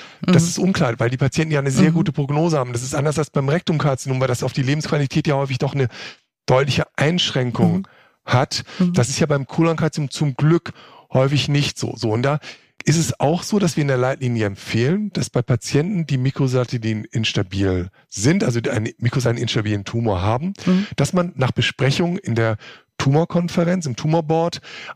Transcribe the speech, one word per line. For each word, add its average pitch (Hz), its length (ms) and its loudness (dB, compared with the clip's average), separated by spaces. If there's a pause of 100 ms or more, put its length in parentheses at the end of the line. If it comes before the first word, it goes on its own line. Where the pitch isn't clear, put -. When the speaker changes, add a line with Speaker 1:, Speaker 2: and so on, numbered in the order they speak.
(220)
Speaker 1:
Das 170 220 4
Speaker 2:
Mhm. 175 60 0
Speaker 1:
ist - 100 -4
unklar, 165 400 0
weil 120 120 0
die 127 60 -2
Patienten 156 360 0
ja 143 60 2
eine 139 120 0
sehr 175 200 6
Speaker 2:
Mhm. 170 40 2
Speaker 1:
gute 160 160 2
Prognose 151 460 0
haben. 123 160 -2
Das 117 100 -6
ist 135 120 -6
anders 143 220 0
als 151 120 -2
beim 135 180 -2
Rektumkarzinom, 139 720 0
weil 131 80 2
das 123 160 -2
auf 131 80 -2
die 139 120 -2
Lebensqualität 147 640 0
ja 147 80 2
häufig 135 240 -2
doch 139 160 -2
eine 135 120 2 (580)
deutliche 139 420 2 (100)
Einschränkung 135 800 2
Speaker 2:
Mhm. 196 60 -4 (420)
Speaker 1:
hat. - 380 2 (160)
Speaker 2:
Mhm. 180 140 2
Speaker 1:
Das 131 140 4
ist 135 120 -4
ja 165 80 2
beim 139 200 0
Kolonkarzinom 160 640 0
zum 143 260 -2
Glück 160 380 2 (400)
häufig 135 340 2
nicht 143 320 0
so. 113 160 -4
So, 113 160 -2
und 117 120 0
da 143 160 0 (440)
ist 156 140 2
es - 220 -2
auch 156 240 2
so, 208 160 -2
dass 185 160 0
wir 156 60 0
in 143 80 0
der 135 80 0
Leitlinie 123 480 0
empfehlen, 135 680 -2
dass - 160 -4
bei 123 120 0
Patienten, 156 640 0
die 139 100 0
mikrosatellin 123 920 -2
instabil 95 800 -2 (180)
sind, 156 360 0
also 117 160 0 (120)
einen 113 260 -2
mikrosatellin 120 440 0
instabilen 104 420 -2
Tumor 110 380 -2
haben, 127 320 -2 (120)
Speaker 2:
Mhm. 185 300 2
Speaker 1:
dass 143 160 0
man 175 240 0
nach 127 160 0
Besprechung 135 680 0
in - 160 -6
der 113 240 2 (400)
Tumorkonferenz, 170 880 0
im - 100 -6
Tumorboard, 165 640 0 (340)